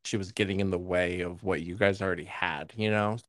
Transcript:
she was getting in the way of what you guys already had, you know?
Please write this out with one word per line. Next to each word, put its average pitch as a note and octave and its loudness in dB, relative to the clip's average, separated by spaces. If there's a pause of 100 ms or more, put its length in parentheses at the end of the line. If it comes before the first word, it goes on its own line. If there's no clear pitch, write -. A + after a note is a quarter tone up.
she - -2
was G2 -6
getting G2 0
in G2 2
the F2+ 0
way F2+ 0
of F2 -6
what F2 0
you F2 -6
guys G2 4
already F2 0
had, D#2+ -4
you G#2+ 2
know? G#2+ 2 (120)